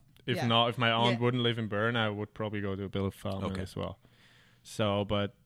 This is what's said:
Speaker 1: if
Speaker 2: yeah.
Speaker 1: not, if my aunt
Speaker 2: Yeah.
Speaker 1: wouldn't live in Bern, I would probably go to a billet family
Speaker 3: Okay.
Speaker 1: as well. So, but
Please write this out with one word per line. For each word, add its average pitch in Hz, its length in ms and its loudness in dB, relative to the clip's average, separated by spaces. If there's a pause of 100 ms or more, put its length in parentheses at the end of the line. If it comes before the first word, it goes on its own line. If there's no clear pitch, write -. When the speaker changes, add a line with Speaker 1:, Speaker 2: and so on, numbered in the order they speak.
(260)
Speaker 1:
if 127 120 -2
Speaker 2:
yeah. 147 100 0
Speaker 1:
not, 117 220 4
if 113 80 -4
my 117 140 4
aunt 117 260 4
Speaker 2:
Yeah. 120 60 -2
Speaker 1:
wouldn't 123 200 2
live 117 160 2
in 110 80 -4
Bern, 107 280 0
I 110 140 2
would 104 240 -6
probably 107 280 -4
go 98 140 -4
to 98 100 -6
a 92 40 -6
billet 98 240 -2
family 98 380 -6
Speaker 3:
Okay. 95 100 -4
Speaker 1:
as 95 140 -10
well. 92 240 -6 (640)
So, 104 400 0
but 101 300 0 (100)